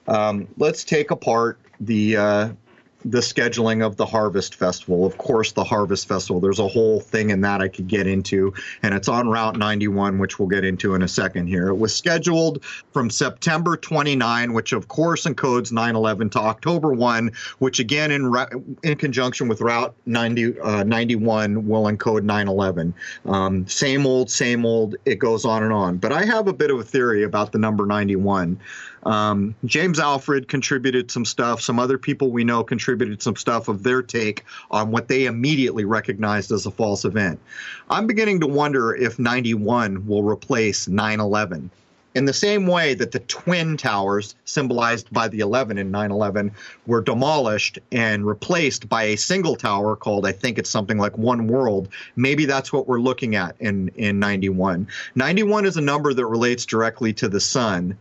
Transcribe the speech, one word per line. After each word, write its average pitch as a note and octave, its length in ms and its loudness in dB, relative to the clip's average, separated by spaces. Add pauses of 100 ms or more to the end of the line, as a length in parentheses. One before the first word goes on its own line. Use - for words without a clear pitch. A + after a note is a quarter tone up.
Um, G#2+ 480 0
let's D#3 260 0
take D3 280 0
apart A#2 480 0 (200)
the, G#2+ 380 2
uh, G#2 320 2 (540)
the A#2 180 0
scheduling A#2 600 0
of G#2+ 140 0
the A2 80 0
Harvest G#2 520 -2
Festival. F2+ 500 0
Of F#2 100 -2
course, - 360 0
the G2 120 0
Harvest G2+ 420 -2
Festival, F#2 320 -2
there's F#2+ 200 2
a G#2 100 2
whole A2 320 4
thing G#2+ 300 0
in G2 100 2
that G2+ 220 0
I F#2+ 60 0
could F#2 200 -8
get G2 180 0
into, F#2+ 460 0 (300)
and G#2 100 0
it's G2 160 0
on A#2+ 180 0
Route A2 300 0
ninety-one, G2+ 600 0
which F#2+ 200 -2
we'll G2 100 0
get F#2+ 180 2
into F#2+ 280 0
in F#2 60 2
a F2+ 80 2
second F#2 380 -2
here. F2+ 220 0
It G2 80 0
was G#2+ 200 0
scheduled E3 680 0 (300)
from B2 160 0
September D#3+ 680 0
twenty-nine, A#2+ 760 0
which A2+ 220 0
of G2+ 140 -4
course D#3+ 360 0
encodes B2 480 0
nine A2+ 240 0
eleven, A2 320 0
to A2 120 -2
October D3+ 520 0
one, A#2 400 2 (260)
which C3 200 2
again D3 320 0
in C#3+ 160 0
re-, B2 180 2 (380)
in D3+ 140 0
conjunction C3 520 0
with A2 140 -2
Route A#2 320 0 (100)
ninety, A#2 560 0
uh, G#2 240 0
ninety-one A2 840 0
will A2 180 2
encode G#2+ 400 0
nine G#2 240 0
eleven. F#2+ 440 0 (320)
Um, F#2 420 0
same C#3 400 0
old, B2+ 240 2
same A#2+ 360 0
old, A2+ 300 0 (100)
it B2+ 120 2
goes A2+ 280 2
on A2 160 2
and A2 100 2
on. F#2+ 240 2
But G#2+ 160 0
I F3 140 2
have A3 220 2
a F#3 40 0
bit D3 180 0
of B2+ 100 0
a G#2 40 -8
theory G3 380 2
about G#2+ 300 0
the A2 60 0
number G#2+ 280 0
ninety-one. G2 720 0 (420)
Um, G#2+ 520 0 (100)
James D#3 340 0
Alfred C#3+ 500 0
contributed B2+ 600 0
some A#2+ 140 -2
stuff. A#2 380 -2
Some A#2+ 160 0
other B2 180 2
people C3+ 340 -2
we A#2 140 0
know A#2 180 2
contributed G#2+ 600 -2
some A2 120 0
stuff A#2 340 -2
of G#2 140 -4
their B2+ 200 2
take A2+ 420 -4 (260)
on G#2+ 200 0
what A2+ 180 -2
they C3 160 2
immediately A#2+ 600 0
recognized G#2 680 -2
as G2+ 140 -2
a G#2 40 -4
false G#2 360 -2
event. F#2+ 340 0 (480)
I'm G#3 180 0
beginning G#3+ 340 2
to D#3 60 2
wonder C#3 480 2
if A#2 240 -2
ninety-one A2+ 880 0
will G#2 160 2
replace G#2+ 640 0
nine G#2+ 320 0
eleven. G2+ 520 -2 (420)
In C3 120 0
the C#3 80 2
same G3+ 340 0
way E3+ 280 2
that - 180 -4
the - 80 -4
Twin E3 560 -2
Towers, G2+ 580 -2 (100)
symbolized A#2+ 680 0
by A2+ 160 0
the G#2+ 100 -6
eleven G#2+ 400 0
in F#2+ 140 -4
nine G#2 180 -2
eleven, G2+ 400 0 (340)
were A#2 160 2
demolished B2 800 0 (140)
and A2 340 0
replaced A#2 600 -2
by A2+ 160 0
a G#2+ 120 0
single E3+ 380 0
tower G#2 400 0
called, G2+ 320 -2
I F#2+ 60 0
think G#2+ 260 -4
it's A2 100 -4
something G#2+ 300 -2
like G2+ 180 0
One A2+ 300 0
World, A2 420 0 (280)
maybe C#3+ 300 2
that's C3+ 260 -2
what C3+ 160 -2
we're B2 100 2
looking B2 380 0
at F2 240 -2
in, G2 340 -2
in G2+ 240 0
ninety-one. F#2+ 720 0 (260)
Ninety-one G3+ 500 2
is F3+ 120 0
a D#3+ 40 -2
number C#3+ 320 0
that B2 140 0
relates A#2+ 400 0
directly A2+ 460 0
to A2 160 -2
the G2 100 0
sun. F#2+ 640 0